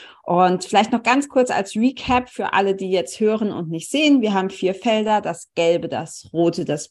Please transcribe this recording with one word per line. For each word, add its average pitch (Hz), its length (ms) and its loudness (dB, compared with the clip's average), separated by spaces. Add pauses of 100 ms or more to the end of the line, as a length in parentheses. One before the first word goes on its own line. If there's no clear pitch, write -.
(240)
Und 185 400 2
vielleicht 214 260 2
noch 233 140 -2
ganz 277 240 0
kurz 254 220 0
als 196 260 -4
Recap 247 520 0
für - 240 -8
alle, 196 220 2
die 190 160 -6
jetzt 175 300 -2
hören 214 320 0
und 165 180 -8
nicht 165 200 -8
sehen. 285 320 4
Wir 214 120 0
haben 190 160 0
vier 190 240 -2
Felder, 214 460 0
das 165 340 -8
Gelbe, 170 340 2
das 139 440 -10
Rote, 165 320 0
das 147 260 -6